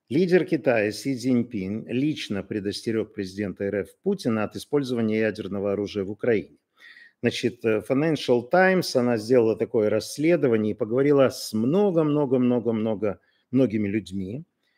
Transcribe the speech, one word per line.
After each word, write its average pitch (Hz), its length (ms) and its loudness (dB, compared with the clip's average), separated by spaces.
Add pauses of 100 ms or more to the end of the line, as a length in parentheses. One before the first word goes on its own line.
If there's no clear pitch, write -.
(100)
Лидер 175 340 2
Китая 117 480 2
Си 135 240 -6
Цзиньпин 113 720 -2
лично 120 540 -4
предостерег 104 720 -4
президента 98 500 -6
Р 98 120 -2
Ф 95 120 -4 (140)
Путина 123 420 -2
от - 120 -8
использования 117 640 -2
ядерного 101 520 -2
оружия 98 320 -4
в 95 60 -6
Украине. 107 480 -2 (680)
Значит, 120 400 -2
э, 107 240 2
Financial 135 600 0
Times, 185 460 4
она 120 200 2
сделала 110 400 4
такое 107 320 0
расследование 113 840 0
и - 40 -6
поговорила 131 540 4
с - 240 -10
много-много-много-много, 123 1600 0 (320)
многими 110 380 2
людьми. 98 560 -6 (340)